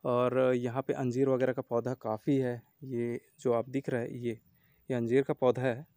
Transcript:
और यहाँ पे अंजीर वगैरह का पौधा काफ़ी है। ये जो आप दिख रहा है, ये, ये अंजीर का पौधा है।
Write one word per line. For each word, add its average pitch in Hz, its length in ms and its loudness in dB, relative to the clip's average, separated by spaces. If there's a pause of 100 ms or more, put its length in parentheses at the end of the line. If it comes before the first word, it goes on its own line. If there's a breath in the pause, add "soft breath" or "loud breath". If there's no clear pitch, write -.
और 127 500 2
यहाँ 123 280 -2
पे 147 100 -4
अंजीर 131 360 2
वगैरह 127 240 2
का 131 100 -4
पौधा 120 320 -2
काफ़ी 113 420 -2
है। 123 260 -2 (220)
ये 120 360 -4 (200)
जो 123 120 2
आप 117 160 0
दिख 139 200 -4
रहा 127 120 -2
है, 123 180 -8
ये, 117 220 -6 (500 soft breath)
ये 131 40 -2
अंजीर 120 280 4
का 143 120 -2
पौधा 127 280 2
है। 131 240 -2 (100)